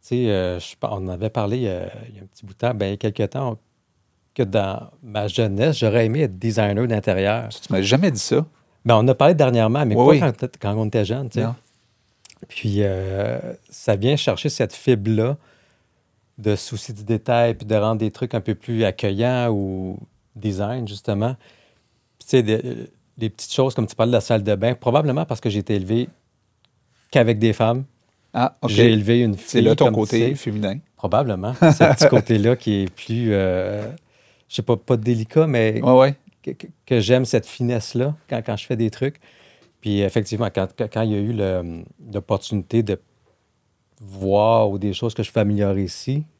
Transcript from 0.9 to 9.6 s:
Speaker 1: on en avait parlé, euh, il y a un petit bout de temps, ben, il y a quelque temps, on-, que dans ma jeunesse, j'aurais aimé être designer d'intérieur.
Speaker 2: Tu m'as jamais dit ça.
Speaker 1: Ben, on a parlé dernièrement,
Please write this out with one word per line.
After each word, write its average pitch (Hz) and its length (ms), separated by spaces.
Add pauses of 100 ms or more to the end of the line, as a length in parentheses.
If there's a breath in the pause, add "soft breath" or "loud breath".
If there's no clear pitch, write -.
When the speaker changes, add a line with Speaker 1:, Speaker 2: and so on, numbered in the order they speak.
Speaker 1:
on 95 120
en 95 40
avait 92 200
parlé, 113 360
euh, 90 200 (220)
il 110 80
y 98 40
a - 40
un 98 40
petit - 180
bout 95 80
de - 60
temps, 120 140
ben, 101 120
il 98 60
y - 20
a 101 40
quelque 110 260
temps, 131 280
on-, 110 60 (760)
que 135 100
dans 98 460 (140)
ma 107 240
jeunesse, 113 520
j'aurais 113 260
aimé 120 160
être 95 180
designer 110 480
d'intérieur. 107 640
Speaker 2:
Tu - 240
m'as 95 80
jamais 135 300
dit 110 100
ça. 151 240 (400)
Speaker 1:
Ben, 117 100
on 107 140
a 131 40
parlé 147 220
dernièrement, 127 500